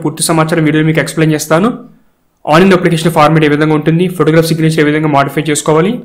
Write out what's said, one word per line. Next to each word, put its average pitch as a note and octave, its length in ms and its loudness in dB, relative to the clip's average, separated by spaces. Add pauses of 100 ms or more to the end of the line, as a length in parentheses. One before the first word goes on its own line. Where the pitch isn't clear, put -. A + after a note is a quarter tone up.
పూర్తి D#3 240 -6
సమాచారం D#3+ 400 0
వీడియోలో D#3 220 0
మీకు D#3 140 0
ఎక్స్‌ప్లెయిన్ D#3 320 0
చేస్తాను. E3 340 0 (840)
ఆన్‌లైన్ F#3+ 240 4
అప్లికేషన్ E3 400 -2
ఫార్మాట్ D#3 300 2
ఏ - 80 2
విధంగా D#3 240 0
ఉంటుంది, E3 280 0 (100)
ఫోటోగ్రాఫ్ D#3+ 340 2
సిగ్నేచర్ D#3+ 320 -2
ఏ D3 60 -2
విధంగా D3+ 280 -2
మాడిఫై C#3 320 -2
చేసుకోవాలి, D#3 420 0 (140)